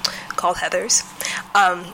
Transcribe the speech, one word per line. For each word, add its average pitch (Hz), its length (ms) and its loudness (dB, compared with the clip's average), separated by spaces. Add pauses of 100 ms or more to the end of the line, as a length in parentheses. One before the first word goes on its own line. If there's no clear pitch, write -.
(280)
called 180 280 0
Heathers, 190 460 0 (520)
um, 180 400 4